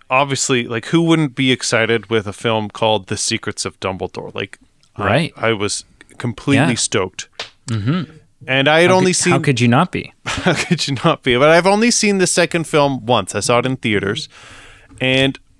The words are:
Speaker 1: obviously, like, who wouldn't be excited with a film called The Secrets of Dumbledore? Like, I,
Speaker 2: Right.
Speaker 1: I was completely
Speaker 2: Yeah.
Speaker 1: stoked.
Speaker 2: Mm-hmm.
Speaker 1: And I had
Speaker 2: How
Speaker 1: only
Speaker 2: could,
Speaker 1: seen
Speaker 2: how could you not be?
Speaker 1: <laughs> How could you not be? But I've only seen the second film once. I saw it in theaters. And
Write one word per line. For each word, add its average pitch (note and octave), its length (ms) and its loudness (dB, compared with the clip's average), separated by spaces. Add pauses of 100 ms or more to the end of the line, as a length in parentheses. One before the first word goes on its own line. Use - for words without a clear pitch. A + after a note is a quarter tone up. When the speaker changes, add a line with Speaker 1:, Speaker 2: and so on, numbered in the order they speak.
Speaker 1:
obviously, C3 580 0
like, A2+ 200 -8
who E3 160 2
wouldn't D#3+ 320 2
be C3 160 2
excited A2+ 580 0
with A2 180 0
a G2+ 60 -8
film A2 360 -4
called G#2+ 380 -2
The G#2 100 -6
Secrets - 460 -6
of - 160 -10
Dumbledore? F#2 540 -8
Like, G#2+ 240 -10 (380)
I, G#2 100 -6
Speaker 2:
Right. C3 320 0
Speaker 1:
I A2+ 160 0
was G2+ 320 -6 (320)
completely B2+ 520 0
Speaker 2:
Yeah. A#2 60 0
Speaker 1:
stoked. - 540 -4 (380)
Speaker 2:
Mm-hmm. A#2 440 -4 (360)
Speaker 1:
And C3+ 200 0
I D#3+ 140 4
had F3+ 80 6
Speaker 2:
How F#3 80 4
Speaker 1:
only F#3 140 2
Speaker 2:
could, - 60 -2
Speaker 1:
seen F3 160 0
Speaker 2:
how C3+ 60 2
could C3 220 0
you A#2+ 60 4
not C3+ 240 4
be? - 280 -10
Speaker 1:
<laughs> - 60 -20
How - 280 -2
could - 340 -2
you C#3 160 -4
not D#3+ 200 0
be? B2 140 2
But D3 120 6
I've E3+ 180 4
only G#3+ 240 2
seen G3+ 260 0
the F3+ 100 2
second E3+ 380 0
film C#3 400 0
once. A2 300 0
I G#2 40 -2
saw A#2+ 200 2
it A#2 60 0
in C3 120 -4
theaters. G2+ 520 -2 (720)
And C3 360 0 (220)